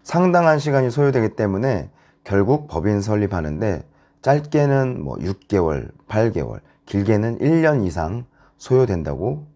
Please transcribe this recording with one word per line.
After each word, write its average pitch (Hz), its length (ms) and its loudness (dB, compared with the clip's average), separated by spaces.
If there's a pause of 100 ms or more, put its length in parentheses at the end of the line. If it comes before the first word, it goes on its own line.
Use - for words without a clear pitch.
상당한 175 560 2
시간이 139 320 0
소요되기 127 460 0
때문에 104 560 -2 (320)
결국 117 440 0
법인 101 340 0
설립하는데 95 800 -2 (400)
짧게는 139 800 0
뭐 62 180 -8
육 95 260 -6
개월, 80 440 0 (160)
팔 110 240 0
개월, 57 300 -6 (260)
길게는 104 540 0
일 160 200 2
년 147 220 2
이상 87 420 -4 (340)
소요된다고 104 960 -2